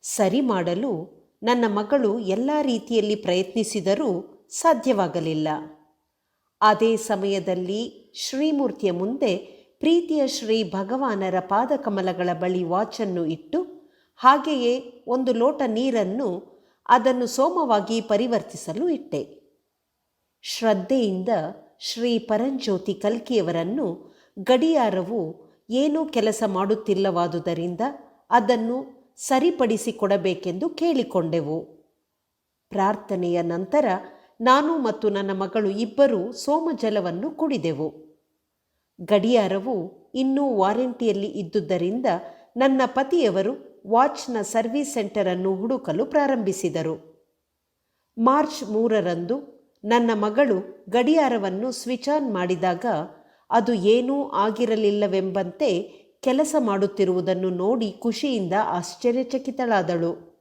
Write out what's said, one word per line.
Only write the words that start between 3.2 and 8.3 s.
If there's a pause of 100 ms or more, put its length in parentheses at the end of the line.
ಸಾಧ್ಯವಾಗಲಿಲ್ಲ. (1120)
ಅದೇ
ಸಮಯದಲ್ಲಿ
ಶ್ರೀಮೂರ್ತಿಯ